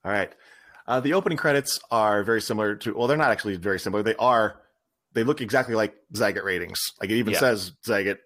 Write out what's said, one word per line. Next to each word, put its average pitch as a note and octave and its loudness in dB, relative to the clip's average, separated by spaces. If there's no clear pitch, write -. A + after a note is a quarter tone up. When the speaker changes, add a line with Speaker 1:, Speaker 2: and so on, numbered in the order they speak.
Speaker 1:
All F#2+ -4
right. G2 -2
Uh, B2 0
the C#3 0
opening F#3 0
credits C#3+ 0
are G#2+ 2
very A2 2
similar G#2+ -2
to, - -6
well, A#2+ 0
they're D3 2
not C#3+ 2
actually G2+ -2
very F2+ -2
similar. G#2 -2
They A2 0
are, A2+ 2
they A2+ 0
look C#3 0
exactly B2 0
like G#2+ 0
Zagat G2+ 0
ratings. F2 -4
Like, G2 -6
it A2 0
even G#2+ 0
Speaker 2:
Yeah. F2+ 0
Speaker 1:
says G#2 0
Zagat. G2+ 0